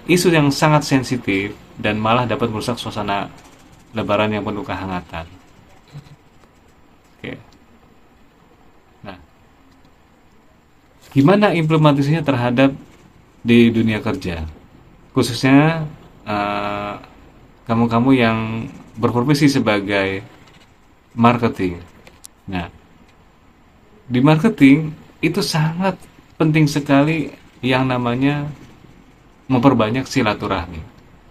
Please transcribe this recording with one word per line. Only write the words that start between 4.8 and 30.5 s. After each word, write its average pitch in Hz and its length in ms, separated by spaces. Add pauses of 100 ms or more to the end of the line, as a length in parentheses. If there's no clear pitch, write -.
Oke. - 160 (1700)
Nah, 95 160 (2000)
gimana 190 360
implementasinya 156 720
terhadap 127 520 (680)
di 117 320
dunia 110 300
kerja? 90 400 (680)
Khususnya, 139 720 (380)
eh, 104 680 (720)
kamu-kamu 117 480
yang 113 240 (560)
berprofesi 123 560
sebagai 101 840 (840)
marketing. 113 640 (640)
Nah, 90 240 (1400)
di 123 160
marketing 156 720 (260)
itu 160 240
sangat 165 560 (400)
penting 156 320
sekali 147 640 (260)
yang 127 320
namanya 127 560 (1040)
memperbanyak 123 560
silaturahmi. 98 720 (520)